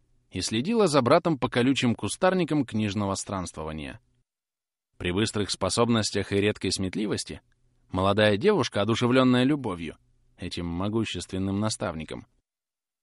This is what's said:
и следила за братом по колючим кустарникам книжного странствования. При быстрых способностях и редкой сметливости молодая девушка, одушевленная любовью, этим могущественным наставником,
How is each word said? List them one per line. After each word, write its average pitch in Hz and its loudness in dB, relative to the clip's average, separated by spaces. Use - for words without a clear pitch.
и - -6
следила 185 0
за 143 4
братом 160 4
по 123 0
колючим 123 2
кустарникам 156 0
книжного 104 -2
странствования. 78 -8
При 90 -2
быстрых 104 -2
способностях 104 0
и 98 2
редкой 101 0
сметливости 98 -4
молодая 101 4
девушка, 139 2
одушевленная 123 4
любовью, 101 -4
этим 87 -8
могущественным 98 -2
наставником, 80 -6